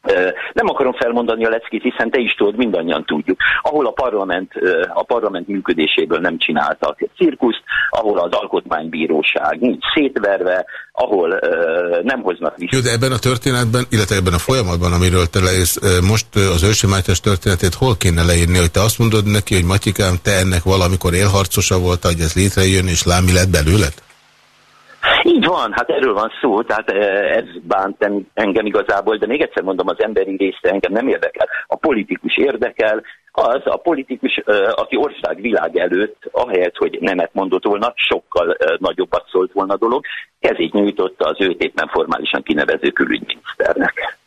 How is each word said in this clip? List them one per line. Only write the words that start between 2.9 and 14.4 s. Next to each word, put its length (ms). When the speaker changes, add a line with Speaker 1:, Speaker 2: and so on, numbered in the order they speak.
Speaker 1:
tudjuk. 360
Ahol 240
a 40
parlament, 640
ö, 280
a 80
parlament 460
működéséből 720
nem 200
csináltak 640
egy 140
cirkuszt, 460
ahol 280
az 140
alkotmánybíróság 1300
nincs 240
szétverve, 680
ahol, 380
ö, 720
nem 200
hoznak 340
vissza. 200
Speaker 2:
Jó, 40
de 100
ebben 220
a 60
történetben, 720
illetve 280
ebben 160
a 60
folyamatban, 540